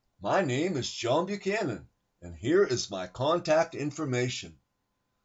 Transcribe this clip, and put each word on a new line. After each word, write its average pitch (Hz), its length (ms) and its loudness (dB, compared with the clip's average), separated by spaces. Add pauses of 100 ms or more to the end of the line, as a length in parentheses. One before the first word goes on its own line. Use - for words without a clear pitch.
(220)
My 143 200 2
name 156 340 0
is 120 160 -4
John 147 360 0
Buchanan, 196 600 -4 (340)
and 87 140 -12
here 156 300 4
is 123 260 -2
my 92 160 -6
contact 156 680 2
information. 123 800 -4 (680)